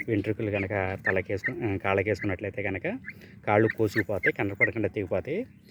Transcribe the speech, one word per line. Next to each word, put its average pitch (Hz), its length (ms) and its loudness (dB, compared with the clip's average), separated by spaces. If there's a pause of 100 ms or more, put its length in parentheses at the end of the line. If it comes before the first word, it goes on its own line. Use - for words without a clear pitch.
వెంట్రుకలు 107 420 0
కనుక 98 560 0
తలకేసుకు-, 101 580 0
ఆ, 98 120 0
కాళ్ళకేసుకున్నట్లయితే 98 840 0
కనుక 95 200 -4 (640)
కాళ్ళు 107 220 6 (100)
కోసుకుపోతాయి, 107 540 0
కనపడకుండా 101 560 0
తెగిపోతాయి. 107 580 -2 (240)